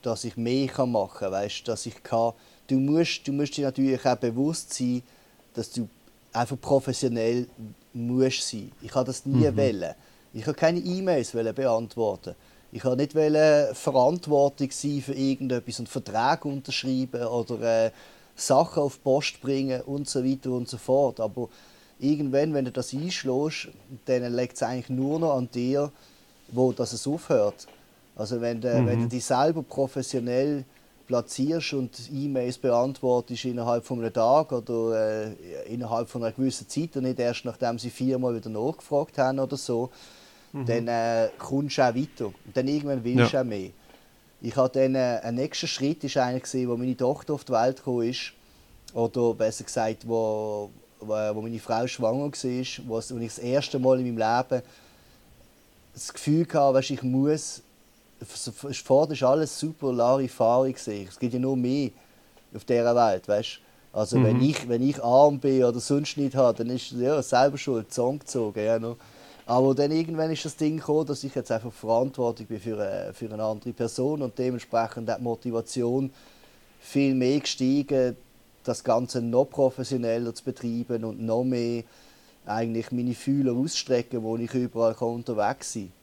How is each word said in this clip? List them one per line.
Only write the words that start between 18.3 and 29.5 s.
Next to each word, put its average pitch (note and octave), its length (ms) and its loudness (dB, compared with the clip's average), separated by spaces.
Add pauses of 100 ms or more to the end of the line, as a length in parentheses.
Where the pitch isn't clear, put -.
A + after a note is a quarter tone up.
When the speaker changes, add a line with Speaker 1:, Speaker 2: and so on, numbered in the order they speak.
Speaker 1:
Sachen D3+ 480 4
auf C#3 140 -2
die - 40 -20
Post C#3 400 0
bringen C3+ 400 -2
und C#3 260 -6
so C3 160 -2
weiter C3+ 280 -2
und A#2+ 180 -4
so B2 80 -10
fort. C3 420 2
Aber A2+ 300 -4 (500)
irgendwann, D3 540 2
wenn C3+ 120 0
du B2 60 -6
das B2 220 -6
einschlägst, D3 760 -4 (360)
dann B2 300 0
liegt B2 200 -2
es - 80 -4
eigentlich B2 260 -6
nur C3+ 300 0
noch D#3+ 160 2
an B2+ 160 -2
dir, C#3 400 0 (600)
wo B2 200 4
das A#2 220 -4
es A#2+ 140 -6
aufhört. C#3 600 0 (480)
Also A2+ 240 -4
wenn A#2 220 -4
du, B2 80 -2
Speaker 2:
Mhm. A#2+ 160 4
Speaker 1:
wenn A#2+ 160 2
du A#2 60 0
dich A#2+ 180 -4
selber D3 380 2